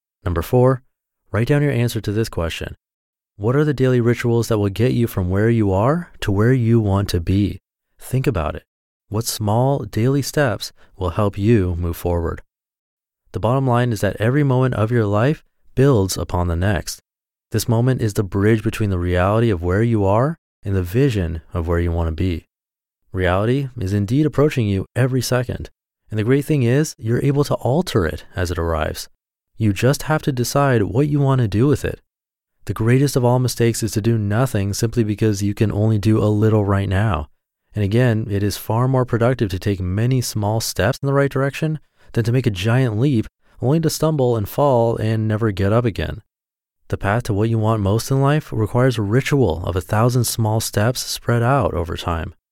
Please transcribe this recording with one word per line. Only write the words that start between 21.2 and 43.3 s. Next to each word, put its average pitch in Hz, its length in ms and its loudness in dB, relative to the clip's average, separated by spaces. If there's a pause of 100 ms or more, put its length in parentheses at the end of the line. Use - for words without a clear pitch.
of 85 140 -4
where 85 140 0
you 87 100 0
want 82 160 -2
to 80 60 -2
be. 82 340 -4 (640)
Reality 104 640 0
is 95 160 -4
indeed 107 340 0
approaching 135 420 0
you 95 260 -2
every 127 280 0
second. - 480 -4 (400)
And 107 80 -6
the 107 60 0
great 139 220 2
thing 147 160 2
is, 131 340 0
you're 117 260 -2
able 143 220 2
to 135 120 -2
alter 123 500 0
it - 180 -6 (100)
as 90 160 -2
it 87 80 -4
arrives. 82 520 -4 (480)
You 104 160 2
just - 300 0
have 156 180 -2
to 151 100 -2
decide 123 520 0
what 110 220 0
you 143 140 0
want 135 220 2
to 110 60 2
do 104 180 2
with - 180 2
it. - 160 -6 (640)
The - 80 -6
greatest 127 420 2
of 123 120 2
all 123 120 4
mistakes 117 440 0
is 110 100 -4
to 110 80 -2
do 117 160 2
nothing 104 560 0
simply 113 320 0
because 104 380 -2
you 101 100 0
can 101 180 0
only 107 280 2
do 107 200 2
a 107 140 2
little 107 320 2
right 98 240 0
now. 95 400 -2 (460)
And 104 100 -2
again, 110 460 2
it 101 120 0
is 101 140 -2
far 120 320 -2
more 131 160 2
productive 117 460 0
to 92 80 -4
take 95 220 -2
many 113 420 0
small 110 400 -2
steps - 400 -2
in 139 40 -4
the 139 60 -2
right 139 180 2
direction 139 480 -4 (340)
than 117 120 0
to 117 80 0
make 127 140 2
a 117 40 0
giant 110 480 0
leap 123 280 0 (340)